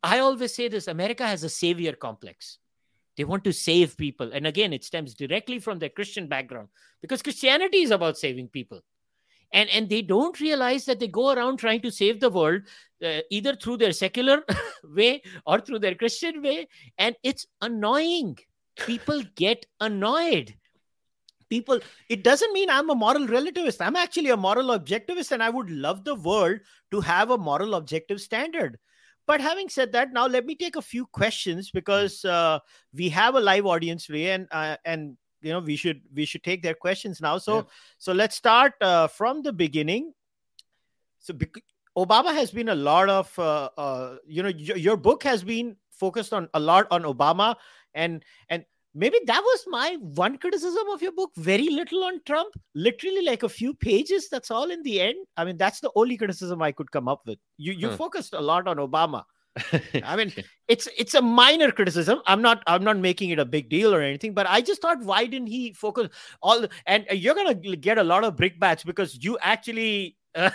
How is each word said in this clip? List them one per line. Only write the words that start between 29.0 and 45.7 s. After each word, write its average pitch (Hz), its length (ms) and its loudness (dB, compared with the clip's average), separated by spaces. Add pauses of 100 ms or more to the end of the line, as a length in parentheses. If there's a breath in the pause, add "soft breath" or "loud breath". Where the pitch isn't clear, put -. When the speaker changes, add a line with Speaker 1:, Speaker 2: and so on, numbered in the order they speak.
Speaker 1:
But 294 140 4
having 349 260 -2
said 254 240 -2
that, 254 220 0
now 247 140 2
let 247 180 0
me 302 100 -8
take 349 220 -8
a - 40 -8
few 247 260 -8
questions, 196 600 -4
because, 196 540 -2
uh, 170 360 2 (340 soft breath)
we 160 160 -2
have 214 260 4
a 254 60 4
live 202 240 4
audience 170 400 -2
today, 156 260 -4
and, 185 200 -4
uh, 156 340 -4
and, 160 320 -8 (240)
you 156 100 -8
know, 175 80 -4
we 151 160 -4
should, 151 240 -4 (160)
we 151 80 -2
should 151 180 -8
take 175 220 -4
their 165 100 -2 (120)
questions 190 340 -4
now. 156 180 0
So, 208 200 -2
Speaker 2:
Yeah. 214 60 -2 (340 soft breath)
Speaker 1:
so 185 160 -2
let's 214 240 2
start, 247 420 6
uh, 170 280 6
from 262 340 -2
the 277 100 -4
beginning. 170 640 -2 (1040)
So - 140 -12
bec-, - 300 -8 (340)
Obama 220 360 6
has 294 180 0
been 226 180 -4
a 196 60 0
lot 156 340 4
of, 196 280 0
uh, 151 400 -2
uh, 131 380 -6 (100)
you 156 160 -6
know, 196 140 -2
y-, 156 220 -6
your 185 180 4
book 226 280 4
has 240 200 0
been 226 320 -6 (140)